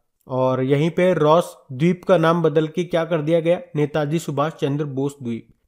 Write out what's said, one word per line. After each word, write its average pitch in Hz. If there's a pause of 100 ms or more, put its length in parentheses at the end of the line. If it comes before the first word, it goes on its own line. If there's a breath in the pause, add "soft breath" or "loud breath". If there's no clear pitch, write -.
(280)
और 131
यहीं 143
पे 180
रॉस 156 (140)
द्वीप 170
का 185
नाम 165
बदल 156
के 170
क्या 170
कर 160
दिया 165
गया? 170 (140)
नेताजी 147
सुभाष 147
चंद्र 147
बोस 139
द्वीप। 117 (200)